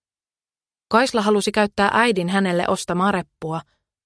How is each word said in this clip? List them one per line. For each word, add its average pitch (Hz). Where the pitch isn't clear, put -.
Kaisla 233
halusi 208
käyttää 202
äidin 196
hänelle 185
ostamaa 185
reppua 165